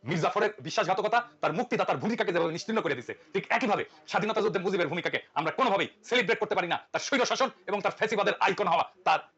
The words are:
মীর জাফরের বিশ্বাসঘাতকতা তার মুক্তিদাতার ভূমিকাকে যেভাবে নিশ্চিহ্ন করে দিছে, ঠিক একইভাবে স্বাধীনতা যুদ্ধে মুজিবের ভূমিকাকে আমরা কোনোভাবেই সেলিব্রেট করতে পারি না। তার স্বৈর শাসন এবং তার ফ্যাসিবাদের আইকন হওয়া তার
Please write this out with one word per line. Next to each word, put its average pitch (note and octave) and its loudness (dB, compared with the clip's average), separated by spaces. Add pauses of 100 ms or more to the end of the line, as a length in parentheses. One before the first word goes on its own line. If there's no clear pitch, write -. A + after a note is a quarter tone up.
মীর E3 -2
জাফরের G3 2 (120)
বিশ্বাসঘাতকতা G3+ 0 (140)
তার D3 0
মুক্তিদাতার G3+ 0
ভূমিকাকে G#3 0
যেভাবে E3+ 2
নিশ্চিহ্ন G#3+ -2
করে D#3+ 0
দিছে, A#2 -8 (200)
ঠিক F#3+ -2
একইভাবে G#3 2 (220)
স্বাধীনতা G#3+ 0
যুদ্ধে G3 0
মুজিবের F3 0
ভূমিকাকে D#3+ -4 (120)
আমরা D#3+ -2
কোনোভাবেই G3 2 (160)
সেলিব্রেট A3 0
করতে G#3 -2
পারি F3+ 0
না। D#3+ -2 (120)
তার D#3+ -2
স্বৈর B3 0
শাসন B3 0 (180)
এবং G3+ -2
তার G3 0
ফ্যাসিবাদের G#3 0
আইকন G3 2
হওয়া E3 2 (120)
তার D#3 4 (180)